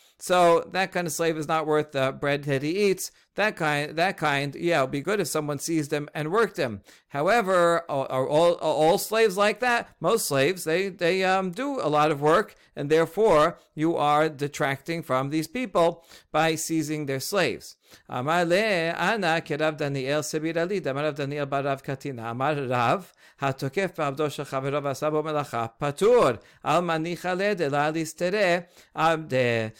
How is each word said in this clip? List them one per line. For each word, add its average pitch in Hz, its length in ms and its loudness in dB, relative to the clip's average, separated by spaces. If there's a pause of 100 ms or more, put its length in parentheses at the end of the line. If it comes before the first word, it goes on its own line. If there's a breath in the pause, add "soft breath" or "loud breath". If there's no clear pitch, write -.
(180 soft breath)
So 170 540 4
that 185 200 -2
kind 175 140 -2
of 151 80 -6
slave 165 240 0
is 151 100 -6
not 160 180 0
worth 151 260 0
the 135 200 0
bread 143 320 -2
that 139 180 0
he 190 280 0
eats. - 200 -4 (260 soft breath)
That 208 200 0
kind, 151 400 -2
that 190 220 0
kind, 143 360 0
yeah, 170 260 0
it'd 131 100 0
be 143 100 -4
good 185 200 -2
if 160 80 -2
someone 147 320 -4
seized 156 340 -2
him 147 180 -4
and 156 180 -6
worked 214 280 0
him. 117 240 -4 (260 soft breath)
However, 175 800 2
are, 135 220 -4
are 131 180 0
all, 170 280 4
are - 40 -16
all 156 380 4
slaves 202 400 0
like 208 220 2
that? 240 280 0 (100)
Most 208 280 0
slaves, 147 380 0
they, 180 260 0
they, 180 340 0
um, 185 280 0
do 269 280 -6
a 151 80 -2
lot 151 220 4
of 139 100 -2
work, 165 340 2 (220 soft breath)
and 143 140 -4
therefore 165 680 4 (160 soft breath)
you 160 220 0
are 147 320 2
detracting 143 760 -4
from 135 280 -2
these 156 160 -2
people 185 580 0 (280 loud breath)
by 160 220 2
seizing 151 520 -4
their 135 140 -4
slaves. 147 560 -2 (320 soft breath)
Amar 151 360 0
le, 175 460 2
ana 170 500 0
kerav 151 380 -2
Daniel 143 420 -2
sebir 156 360 -4
ali, 180 240 -2
damar 143 240 -4
Rav 156 100 -2
Daniel 143 320 -4
bar 139 160 -4
Rav 135 200 -4
Katina. 131 480 -8
Amar 135 260 -2
Rav, 127 560 0 (280 soft breath)
"Hatokef 139 540 -2
ba'abdo 147 360 -2
shel 143 140 -8
chavero 139 380 -4
v'asa 143 280 -2
bo 151 120 0
melacha, 143 480 -4 (100)
patur, 156 600 2 (240 soft breath)
alma 165 340 0
nichale 180 580 -2
de 156 140 0
la 147 200 0
listere 175 760 0 (280 soft breath)
abde." 131 840 0